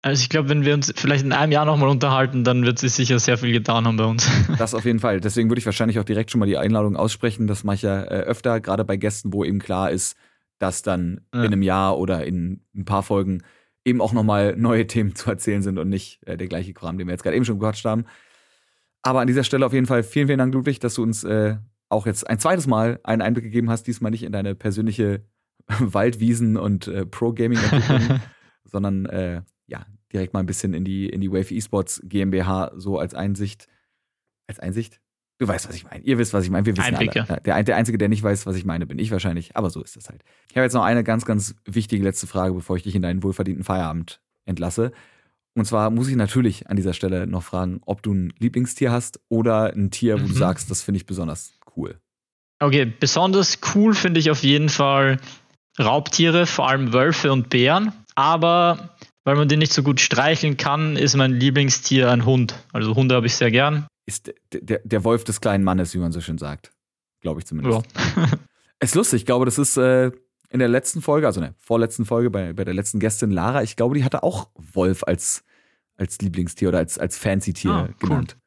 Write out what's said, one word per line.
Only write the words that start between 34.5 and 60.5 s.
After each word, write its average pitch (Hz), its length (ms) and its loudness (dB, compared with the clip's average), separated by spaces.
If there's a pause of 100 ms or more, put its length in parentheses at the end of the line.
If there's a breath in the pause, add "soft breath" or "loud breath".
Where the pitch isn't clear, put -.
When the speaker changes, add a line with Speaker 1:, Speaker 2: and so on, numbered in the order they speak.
Speaker 2:
Einsicht? 107 420 -8 (380)
Du 127 80 -2
weißt, 90 220 -2
was - 80 -14
ich - 80 -16
meine. - 180 -18
Ihr 127 160 0
wisst, 113 160 0
was 101 80 2
ich 90 80 -2
meine. 98 160 2
Wir 107 100 2
wissen 98 200 0
Speaker 1:
Einblicke. 110 240 0
Speaker 2:
alle. 107 80 -4
Ja, - 120 -4
der 98 140 0
ein-, 101 100 2
der 110 120 2
Einzige, 113 200 0
der 101 120 2
nicht 107 160 0
weiß, 101 220 0
was 95 100 -4
ich 90 80 -6
meine, 85 200 -2
bin 69 140 -10
ich 110 140 -4
wahrscheinlich. 85 440 -4
Aber 98 140 -2
so 80 100 -10
ist - 140 -16
das - 140 -20
halt. - 160 -20 (240 soft breath)
Ich - 80 -6
habe 127 80 4
jetzt 123 100 2
noch 120 80 2
eine 113 220 2
ganz, 113 200 -2
ganz 104 300 -2 (120)
wichtige 104 360 -2
letzte 95 240 -2
Frage, 92 260 -2
bevor 90 240 -4
ich 87 60 -4
dich 98 140 -4
in 95 60 0
deinen 90 200 -2
wohlverdienten 95 400 -4
Feierabend 85 580 -6 (240)
entlasse. 87 460 -4 (640 soft breath)
Und 110 120 0
zwar 110 240 2
muss 120 180 0
ich 135 80 0
natürlich 113 520 0
an 98 80 -2
dieser 92 160 0
Stelle 90 360 -2
noch 87 160 -4
fragen, 90 420 -4
ob - 160 -6
du 110 100 -2
ein 92 280 -2
Lieblingstier 123 500 0
hast 120 380 -4
oder 110 440 2
ein 98 200 -2
Tier, 113 280 0
wo 98 60 -2
du 95 60 -2
Speaker 1:
Mhm. 95 40 0
Speaker 2:
sagst, 92 320 0
das 92 140 -4
finde 101 140 -2
ich 87 100 -6
besonders 82 460 -8 (240)
cool. - 240 -10 (580)
Speaker 1:
Okay, 143 280 2
besonders 175 760 0 (160)
cool 214 180 6
finde 180 240 2
ich 151 140 4
auf 143 100 -2
jeden 147 260 4
Fall 139 500 4 (600 loud breath)
Raubtiere, 160 680 2
vor 135 220 0
allem 131 240 2
Wölfe 139 400 2
und 127 180 0
Bären. 160 420 2 (220)
Aber 170 760 2 (340 loud breath)
weil 139 120 2
man 147 120 4
die 143 80 4
nicht 151 160 2
so 143 100 2
gut 135 180 2
streicheln 147 560 2